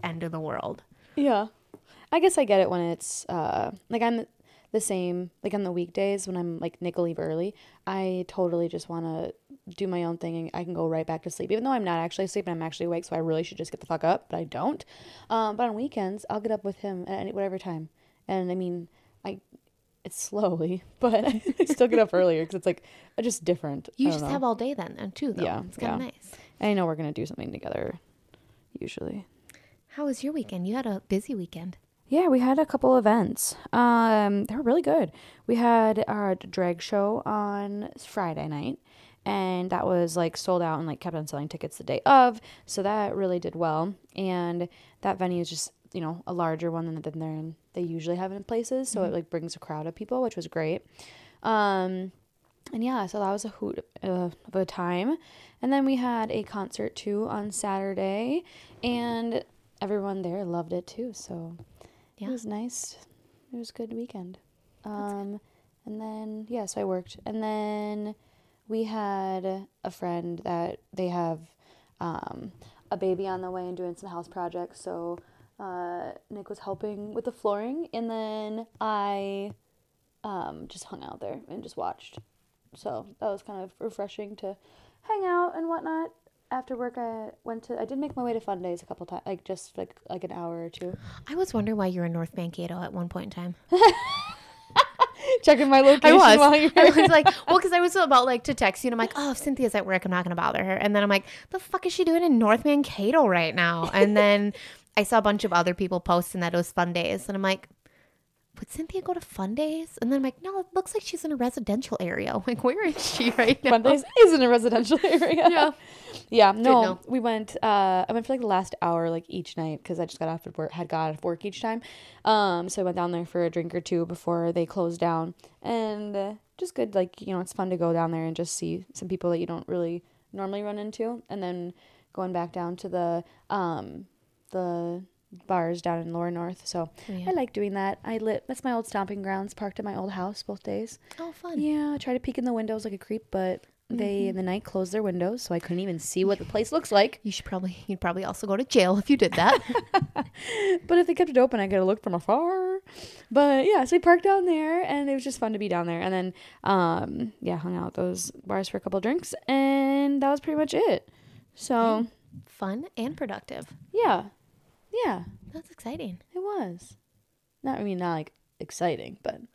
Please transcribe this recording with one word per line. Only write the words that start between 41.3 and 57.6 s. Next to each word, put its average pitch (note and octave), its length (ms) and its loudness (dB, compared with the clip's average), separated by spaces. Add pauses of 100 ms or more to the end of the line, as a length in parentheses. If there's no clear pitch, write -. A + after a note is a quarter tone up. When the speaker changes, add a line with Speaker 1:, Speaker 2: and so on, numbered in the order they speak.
Speaker 2:
tickets - 300 -10
the - 60 -16
day - 200 -2
of, B3 360 8 (260)
so - 160 -6
that G#3 340 -2
really F#3 240 0
did E3+ 140 -8
well. E3 400 -2 (200)
And F3 540 -2 (320)
that G3 180 -2
venue F3+ 220 -2
is E3+ 80 -4
just, - 240 -8 (220)
you F3+ 80 -6
know, E3 240 -8
a F3+ 80 -6
larger E3 360 -2
one E3 160 -4
than, D#3+ 140 -8
than D#3 200 -10
they're D#3+ 100 -6
in, D#3 240 -10 (180)
they - 100 -8
usually E3 340 -4
have F#3 160 -6
in G3+ 120 -12
places, B3+ 460 -4
so G3 120 -2
it, F3+ 40 0
Speaker 1:
Mm-hmm. - 80 -4
Speaker 2:
like, E3+ 160 -6
brings E3 260 -8
a - 20 -20
crowd D3+ 280 -10
of E3 80 -10
people, B3 280 -4
which A#3 140 -4
was E3 100 -8
great. D#3+ 360 -4 (600)
Um, F#3+ 680 0 (600)
and A3+ 120 -4
yeah, B3 220 -2
so F#3+ 120 -8
that G3 140 -2
was G#3 140 -4
a - 20 -8
hoot, - 360 -8 (180)
uh, - 40 -6 (400)
of - 80 -20
a F#3+ 120 2
time. F#3 500 -2 (460)
And B3+ 100 0
then C#4 140 4
we C4+ 100 2
had A#3 340 -2
a G#3+ 120 -2
concert, G#3 540 -8
too, G#3 340 -4
on G#3 200 -6
Saturday, G3 920 -4 (380)